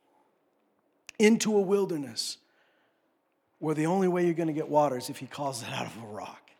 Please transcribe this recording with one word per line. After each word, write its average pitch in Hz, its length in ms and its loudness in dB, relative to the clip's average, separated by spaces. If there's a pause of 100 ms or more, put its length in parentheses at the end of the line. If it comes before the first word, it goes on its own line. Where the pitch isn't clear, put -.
(1160)
into 214 380 6
a 202 60 4
wilderness 170 760 -2 (1200)
where 156 160 -2
the 151 100 0
only 185 240 2
way 175 160 2
you're 170 80 2
gonna 160 180 -2
get 151 160 -4
water 147 300 4
is 123 120 -8
if 139 100 -10
he 135 60 -10
calls 135 380 -8
it 107 60 -10
out 127 160 -6
of 113 180 -14
a 107 40 -16
rock. - 520 -14